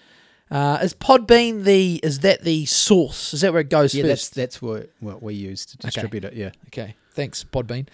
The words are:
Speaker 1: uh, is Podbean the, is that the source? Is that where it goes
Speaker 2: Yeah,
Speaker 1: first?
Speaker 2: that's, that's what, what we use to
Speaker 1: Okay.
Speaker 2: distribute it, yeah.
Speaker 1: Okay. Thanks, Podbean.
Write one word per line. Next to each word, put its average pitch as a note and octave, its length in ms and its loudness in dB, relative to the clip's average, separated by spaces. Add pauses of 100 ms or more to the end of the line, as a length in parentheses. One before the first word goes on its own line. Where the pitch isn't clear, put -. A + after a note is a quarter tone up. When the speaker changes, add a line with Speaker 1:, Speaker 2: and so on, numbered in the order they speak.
(500)
Speaker 1:
uh, C#3+ 320 0
is F#3 120 -2
Podbean A#3 720 4
the, F#3+ 380 4
is C#3 180 -2
that F#3+ 240 2
the D#3+ 220 0
source? - 680 2
Is D3 80 -2
that F#3+ 100 2
where E3 80 2
it D3+ 80 -4
goes C#3+ 260 4
Speaker 2:
Yeah, C#3 100 -2
Speaker 1:
first? - 300 -2
Speaker 2:
that's, - 260 -6
that's - 20 -16
what, A2+ 280 -8 (100)
what G2+ 220 -12
we G#2+ 120 -10
use G2 320 -10
to - 120 -20
Speaker 1:
Okay. - 100 -12
Speaker 2:
distribute G#2+ 360 -8
it, - 100 -12
yeah. G2+ 160 -8 (180)
Speaker 1:
Okay. G#2+ 260 -12 (200)
Thanks, C#3 300 -8
Podbean. B2 500 -8